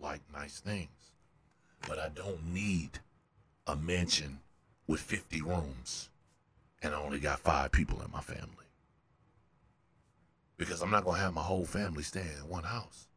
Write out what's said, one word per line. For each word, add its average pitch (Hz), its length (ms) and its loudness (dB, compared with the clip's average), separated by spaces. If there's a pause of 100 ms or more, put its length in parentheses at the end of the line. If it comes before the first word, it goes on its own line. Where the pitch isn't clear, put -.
like 73 300 -6
nice 71 280 -10
things. 95 300 -4 (960)
But - 100 -4
I 80 120 -2
don't 82 440 -6
need 92 460 2 (680)
a 73 100 0
mansion 78 640 2 (460)
with 78 160 2
fifty 82 400 -2
rooms 76 680 -2 (760)
and 73 100 0
I 73 80 -2
only 71 180 -2
got 71 200 2
five 69 320 4
people - 320 4
in - 80 -8
my 73 100 -6
family. - 460 -10 (1900)
Because 85 260 0
I'm 98 80 2
not 101 140 6
gonna 87 120 4
have 95 160 4
my 76 80 0
whole 92 240 2
family 85 380 0
staying 80 340 -4
in 73 100 -10
one 85 180 -4
house. 107 520 -6